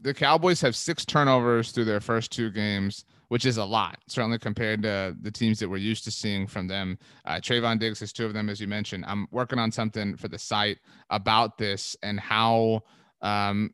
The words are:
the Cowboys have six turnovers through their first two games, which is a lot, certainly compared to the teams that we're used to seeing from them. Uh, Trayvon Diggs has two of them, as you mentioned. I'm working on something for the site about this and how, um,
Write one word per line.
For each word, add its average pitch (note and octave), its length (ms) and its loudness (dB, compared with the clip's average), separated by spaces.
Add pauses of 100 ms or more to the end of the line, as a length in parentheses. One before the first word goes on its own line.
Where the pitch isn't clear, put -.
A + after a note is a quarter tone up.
the C3+ 120 -2
Cowboys D#3+ 480 4
have B2+ 140 2
six - 300 -4
turnovers A#2+ 680 4
through A#2 140 0
their G#2 140 2
first A2+ 320 -2
two A2+ 200 -2
games, G2+ 540 -2 (240)
which C#3+ 160 2
is B2 120 4
a G#2+ 80 0
lot, G2 420 0
certainly A2+ 320 0
compared G#2+ 420 -2
to G2 400 0
the G#2+ 80 -8
teams A2 300 0
that G2+ 100 -4
we're G2 60 -4
used G#2+ 300 -4
to A2 60 -8
seeing G2 360 -2
from G2 180 -6
them. F#2 320 -4 (280)
Uh, D#2+ 100 -4
Trayvon A#2 420 0
Diggs A2 220 -2
has G#2+ 140 -10
two A#2 120 -4
of G#2+ 80 -4
them, G#2+ 160 -2
as G2+ 120 -6
you G2+ 60 -6
mentioned. G#2 380 -6
I'm G2+ 260 -4
working B2 280 -2
on A2+ 100 0
something G#2+ 460 -4
for G#2+ 140 -10
the G#2 100 -12
site G#2 400 -2 (300)
about G#2+ 480 2
this G2+ 440 -4
and G#2 180 -4
how, A2+ 640 2 (400)
um, G#2 500 0